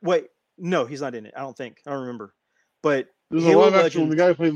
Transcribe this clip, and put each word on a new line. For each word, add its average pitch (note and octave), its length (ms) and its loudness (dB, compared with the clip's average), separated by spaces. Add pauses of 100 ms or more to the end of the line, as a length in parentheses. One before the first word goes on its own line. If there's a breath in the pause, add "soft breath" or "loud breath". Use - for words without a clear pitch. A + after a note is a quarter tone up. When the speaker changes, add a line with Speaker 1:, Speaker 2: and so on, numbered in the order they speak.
Speaker 1:
wait, F3 240 0 (320)
no, E3+ 280 -2
he's C#3 140 -12
not C3 140 -8
in G#2+ 120 -14
it. - 100 -20
I C3 40 -12
don't C3+ 160 -14
think. A#2+ 300 -16
I C#3+ 40 -12
don't C#3 100 -8
remember. A#2+ 340 -14 (480)
But C#3+ 260 0 (220)
Speaker 2:
There's E3 140 0
a - 20 0
Speaker 1:
Halo E3 240 6
Speaker 2:
live F#3+ 40 2 (120)
action D#3+ 160 -2
one. D#3 80 -2
The D#3 60 -2
Speaker 1:
Legends E3 40 2
Speaker 2:
guy F3+ 80 4
who E3+ 60 2 (180)
played - 40 -6